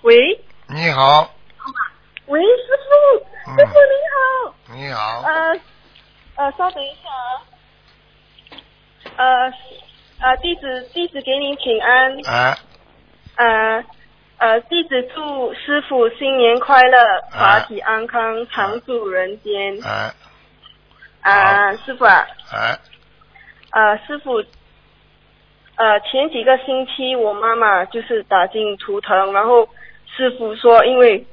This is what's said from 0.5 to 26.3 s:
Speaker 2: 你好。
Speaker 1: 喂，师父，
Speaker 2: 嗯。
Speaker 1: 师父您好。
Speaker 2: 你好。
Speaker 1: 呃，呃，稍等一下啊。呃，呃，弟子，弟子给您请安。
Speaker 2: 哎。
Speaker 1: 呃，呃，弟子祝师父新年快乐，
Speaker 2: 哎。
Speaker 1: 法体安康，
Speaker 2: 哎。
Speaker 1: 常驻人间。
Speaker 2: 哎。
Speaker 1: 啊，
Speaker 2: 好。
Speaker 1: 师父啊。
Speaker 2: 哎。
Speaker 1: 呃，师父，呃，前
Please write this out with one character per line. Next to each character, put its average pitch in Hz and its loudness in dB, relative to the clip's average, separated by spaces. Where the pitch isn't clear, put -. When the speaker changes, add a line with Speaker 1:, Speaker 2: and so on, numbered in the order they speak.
Speaker 2:
你 160 -4
好。 143 2
Speaker 1:
喂， 294 -2
师 392 2
父， 571 4
Speaker 2:
嗯。 - -2
Speaker 1:
师 571 6
父 571 -12
您 539 2
好。 571 -4
Speaker 2:
你 269 -12
好。 113 -6
Speaker 1:
呃， 320 -2
呃， 277 -4
稍 370 -2
等 294 -14
一 277 -14
下 - -20
啊。 - -12
呃， 254 0
呃， 254 0
弟 349 -6
子， 254 -12
弟 349 -6
子 277 -12
给 262 -4
您 285 -6
请 233 -2
安。 262 2
Speaker 2:
哎。 127 0
Speaker 1:
呃， 220 0
呃， 233 0
弟 339 -4
子 254 -4
祝 285 -8
师 196 -4
父 240 0
新 269 -4
年 240 4
快 262 4
乐， 254 6
Speaker 2:
哎。 - -12
Speaker 1:
法 208 4
体 208 -12
安 220 -6
康， 226 -6
Speaker 2:
哎。 233 -12
Speaker 1:
常 220 -6
驻 233 -8
人 185 -6
间。 196 -8
Speaker 2:
哎。 104 -8
Speaker 1:
啊， 196 2
Speaker 2:
好。 220 -8
Speaker 1:
师 262 -10
父 247 -2
啊。 185 4
Speaker 2:
哎。 110 -4
Speaker 1:
呃， 214 2
师 294 -12
父， 254 -4
呃， 214 2
前 269 -4